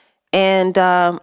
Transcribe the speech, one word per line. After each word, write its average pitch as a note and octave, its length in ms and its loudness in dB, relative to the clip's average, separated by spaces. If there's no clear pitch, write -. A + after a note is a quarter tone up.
And, F#3+ 440 0
um, F3+ 460 0